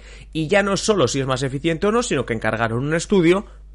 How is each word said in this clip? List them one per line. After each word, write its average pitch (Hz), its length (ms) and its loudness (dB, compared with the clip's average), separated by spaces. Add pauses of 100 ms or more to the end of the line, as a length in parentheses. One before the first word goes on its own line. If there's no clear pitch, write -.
(340)
Y 156 140 -4
ya 196 160 2
no 196 120 0
solo 180 320 2
si 139 140 -2
es 131 60 -4
más 131 160 -2
eficiente 143 440 -2
o 208 60 2
no, 240 100 0
sino 143 220 -2
que 117 80 -4
encargaron 110 500 -2
un 147 100 -2
estudio 180 520 2 (300)